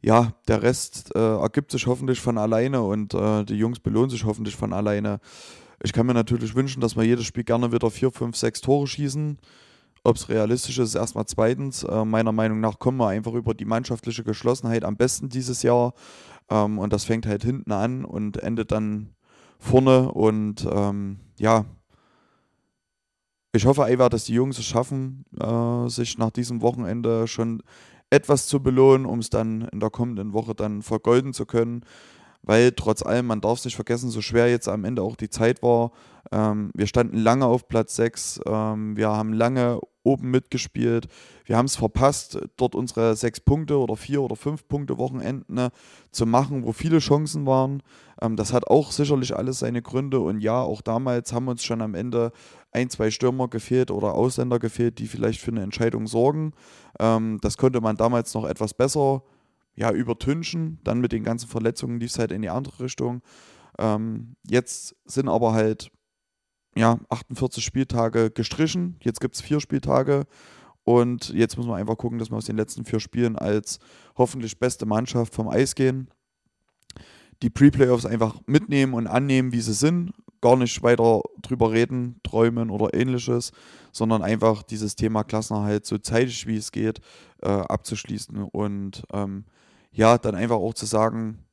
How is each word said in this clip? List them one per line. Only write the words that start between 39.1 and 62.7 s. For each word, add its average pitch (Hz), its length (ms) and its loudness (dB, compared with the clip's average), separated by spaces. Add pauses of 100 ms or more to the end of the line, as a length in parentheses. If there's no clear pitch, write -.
lange 120 460 2 (240)
oben 135 260 2
mitgespielt, 117 800 0 (380)
wir 113 120 2
haben's 127 180 2
verpasst, - 640 0 (180)
dort 123 180 0
unsere 113 400 0
sechs 113 240 -4
Punkte 143 400 2
oder 113 160 0
vier 139 260 -4
oder 113 140 -4
fünf 147 320 -8
Punkte 135 320 -4
Wochenenden, 127 560 -6
ne, 123 160 -2 (400)
zu 117 160 0
machen, 131 360 2
wo 117 80 -2
viele 160 280 2
Chancen 147 480 0
waren. 131 340 2 (400)
Ähm, 113 140 0
das 107 180 -2
hat 123 140 2
auch 143 240 4
sicherlich 139 440 0
alles 127 240 -4
seine 120 220 -2
Gründe 131 380 -2
und 104 220 -2
ja, 110 200 0
auch 110 200 -4
damals 120 520 -2
haben 123 140 -4
uns 120 160 -6
schon 113 180 -4
am 107 140 -6
Ende 117 360 -2 (400)
ein, 123 200 -2
zwei 110 180 0
Stürmer 127 380 0
gefehlt 123 420 0
oder 98 240 -2
Ausländer 123 460 0
gefehlt, 117 400 -2
die 110 80 -6
vielleicht 110 340 -4
für - 80 -6
eine 113 140 -4
Entscheidung 110 420 -2
sorgen. 143 480 0 (460)
Ähm, 110 420 2
das 104 160 -2
konnte 127 240 2
man 110 160 0
damals 117 380 0
noch 110 100 -4
etwas 104 300 -4
besser 135 480 0 (520)
ja, 113 160 0
übertünchen. 156 920 -4
Dann 107 160 0
mit 123 120 0
den 110 120 -4
ganzen 117 240 -4
Verletzungen 120 520 -4
lief's 117 180 -6
halt 113 140 -2
in 98 100 -6
die 101 80 -6
andere 131 360 -8